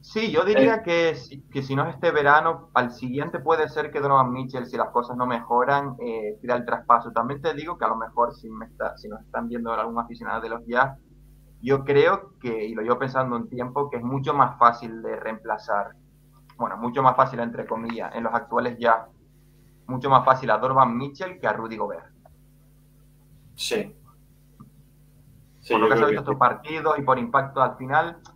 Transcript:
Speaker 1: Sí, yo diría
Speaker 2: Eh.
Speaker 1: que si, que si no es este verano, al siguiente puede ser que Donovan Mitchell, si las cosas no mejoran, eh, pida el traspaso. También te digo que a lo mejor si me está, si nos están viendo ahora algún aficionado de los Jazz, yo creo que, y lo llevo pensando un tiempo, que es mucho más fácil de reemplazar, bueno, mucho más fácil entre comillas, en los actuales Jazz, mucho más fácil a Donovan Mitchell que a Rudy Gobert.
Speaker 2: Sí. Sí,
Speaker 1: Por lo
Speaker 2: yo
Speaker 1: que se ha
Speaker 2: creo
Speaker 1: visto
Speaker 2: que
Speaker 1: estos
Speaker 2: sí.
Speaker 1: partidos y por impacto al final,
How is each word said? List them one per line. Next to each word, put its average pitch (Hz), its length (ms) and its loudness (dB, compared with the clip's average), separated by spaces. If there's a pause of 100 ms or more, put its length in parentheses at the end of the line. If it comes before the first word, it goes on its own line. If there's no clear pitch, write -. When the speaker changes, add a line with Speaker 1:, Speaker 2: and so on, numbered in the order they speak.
Speaker 1:
Sí, 220 320 -4
yo 160 120 4
diría 226 320 6
Speaker 2:
Eh. - 60 -6
Speaker 1:
que 170 320 2
si, 135 280 -16
que - 200 -6
si 135 140 -4
no 147 100 0
es 170 80 -8
este 170 160 0
verano, 151 640 4
al 123 160 2
siguiente 143 480 -6
puede 156 300 2
ser 147 220 -6
que 151 100 -4
Donovan 135 320 4
Mitchell, 131 340 -6
si 120 100 -10
las 117 120 0
cosas 120 280 -2
no 123 100 0
mejoran, 127 760 0
eh, 110 400 -6
pida 120 160 -2
el 120 80 -4
traspaso. 117 480 0
También 123 300 -2
te 160 120 -2
digo 156 240 -8
que 120 60 -4
a 110 40 2
lo 113 80 -2
mejor 117 380 -2
si 113 160 -18
me 110 160 -14
está, - 300 -8
si 110 120 -18
nos 107 120 -14
están 120 280 -8
viendo 117 220 -6
ahora 110 120 -4
algún 117 180 -6
aficionado 117 400 -8
de 113 80 -8
los 117 180 -8
Jazz, 123 320 0 (640)
yo 135 220 2
creo 151 560 4
que, 113 260 -6
y 113 80 -8
lo 110 80 -6
llevo 120 160 2
pensando 131 380 -2
un 117 120 -6
tiempo, 127 400 -4
que 123 100 -6
es 117 40 -8
mucho 135 320 -2
más 131 240 2
fácil 117 420 2
de 110 140 -6
reemplazar, 107 800 -6 (640)
bueno, 101 200 -4
mucho 120 280 -2
más 127 100 6
fácil 131 240 2
entre 117 280 -6
comillas, 113 500 -6
en 117 80 -6
los 113 100 -2
actuales 117 440 -2
Jazz, 117 280 2 (800)
mucho 131 240 -2
más 127 140 8
fácil 131 260 4
a 110 80 4
Donovan 127 380 2
Mitchell 143 420 -8
que - 80 -4
a 107 60 2
Rudy 113 240 -6
Gobert. 101 360 -8 (1400)
Speaker 2:
Sí. - 400 -4 (1700)
Sí, - 140 -4
Speaker 1:
Por 110 80 4
lo 113 40 6
Speaker 2:
yo 110 60 6
Speaker 1:
que 127 60 6
se 113 40 6
ha - 40 4
Speaker 2:
creo - 20 4
Speaker 1:
visto - 0 -
Speaker 2:
que - 80 2
Speaker 1:
estos 135 180 -4
Speaker 2:
sí. 131 40 -10
Speaker 1:
partidos 151 600 2
y 139 40 -4
por 131 180 2
impacto 135 420 0
al 123 140 0
final, 156 420 -2 (180)